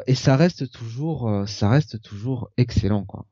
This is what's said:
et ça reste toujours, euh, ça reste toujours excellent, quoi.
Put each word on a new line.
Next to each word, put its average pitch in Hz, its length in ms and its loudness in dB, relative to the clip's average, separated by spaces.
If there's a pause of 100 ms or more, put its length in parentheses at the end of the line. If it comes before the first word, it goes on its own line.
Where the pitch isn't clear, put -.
et 131 80 2
ça 135 220 4
reste 143 360 2
toujours, 127 560 -6
euh, 101 200 0
ça 104 220 0
reste 123 320 2
toujours 117 560 -8
excellent, 107 480 0
quoi. - 260 -14